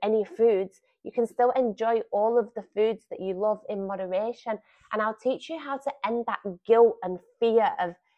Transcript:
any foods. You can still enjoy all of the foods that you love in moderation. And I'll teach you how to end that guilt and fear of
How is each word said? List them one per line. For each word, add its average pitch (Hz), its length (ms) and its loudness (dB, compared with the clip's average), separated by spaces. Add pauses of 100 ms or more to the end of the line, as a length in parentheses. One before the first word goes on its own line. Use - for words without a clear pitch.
any 214 220 0
foods. 196 580 0 (220)
You - 80 -12
can 233 160 -2
still 247 240 2
enjoy 226 500 0 (100)
all 220 280 2
of 226 160 -2
the 202 80 -10
foods 220 480 -2
that - 80 -10
you 190 160 -6
love 214 320 -2
in 196 180 -6
moderation. 196 720 -6 (360)
And 214 80 -2
I'll 220 120 -2
teach 240 360 -4
you 320 100 -8
how 277 180 -6
to - 160 -6 (120)
end 233 220 -4
that 220 120 -4 (260)
guilt 226 380 6
and 180 160 -6 (200)
fear 226 400 2
of 175 160 -2 (220)